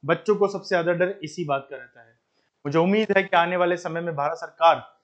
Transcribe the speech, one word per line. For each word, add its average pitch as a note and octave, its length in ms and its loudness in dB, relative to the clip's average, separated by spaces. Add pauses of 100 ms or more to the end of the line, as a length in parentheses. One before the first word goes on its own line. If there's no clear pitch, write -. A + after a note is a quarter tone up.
बच्चों E3+ 320 0
को G3 120 2
सबसे G3 200 -8
ज्यादा F3 240 0
डर F3+ 300 0
इसी D#3 220 -8
बात C#3 260 -4
का C#3 60 -14
रहता B2 240 -20
है। A2+ 180 -20 (480)
मुझे C#3+ 120 0
उम्मीद G3+ 380 2
है G3 60 4
कि F3+ 140 0
आने F3 200 2
वाले F3 200 2
समय E3+ 240 -6
में E3+ 160 -6
भारत D3 200 -4
सरकार D#3+ 680 2